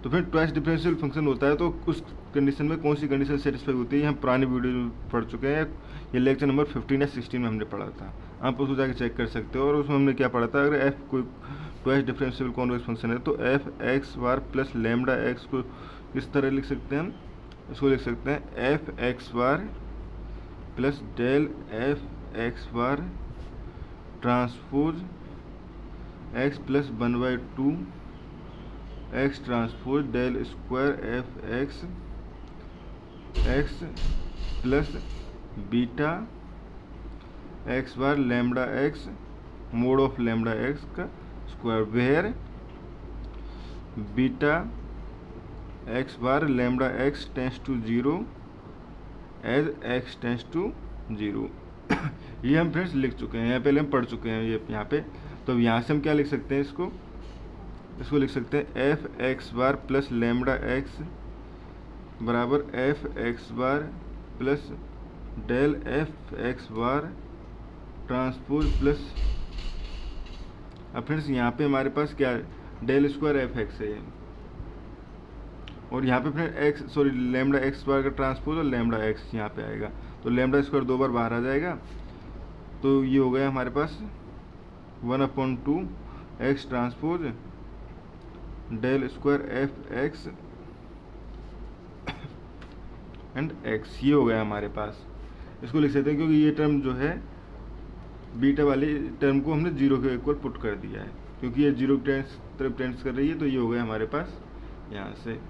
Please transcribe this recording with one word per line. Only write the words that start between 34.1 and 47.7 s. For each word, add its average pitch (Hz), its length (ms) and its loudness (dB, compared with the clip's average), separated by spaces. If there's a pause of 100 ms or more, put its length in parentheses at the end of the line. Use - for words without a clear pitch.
प्लस 139 320 4 (760)
बीटा 123 400 2 (1600)
एक्स 127 260 -2
बार 139 200 4
lambda 123 480 4 (140)
x - 280 0 (640)
mod 127 280 6
of 135 180 4
lambda 113 320 4 (120)
x 147 200 -2 (120)
का 180 100 -4 (440)
स्क्वायर, 113 340 2 (100)
where 143 400 6 (1800)
बीटा 131 420 4 (1400)
एक्स 131 200 -4
बार 135 300 4
lambda 127 400 4 (160)
x 143 200 0 (100)
tends 127 220 -2 (100)
to 131 200 0